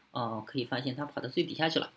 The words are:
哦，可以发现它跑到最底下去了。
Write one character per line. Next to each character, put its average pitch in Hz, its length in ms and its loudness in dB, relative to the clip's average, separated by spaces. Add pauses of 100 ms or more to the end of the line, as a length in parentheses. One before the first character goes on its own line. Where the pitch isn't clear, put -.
(120)
哦， 110 340 -2
可 - 140 -2
以 120 60 2
发 127 160 -2
现 131 120 -2
它 131 120 -2
跑 - 160 -6
到 131 80 -4
最 165 160 2
底 - 100 -6
下 160 140 4
去 - 100 4
了。 - 180 -2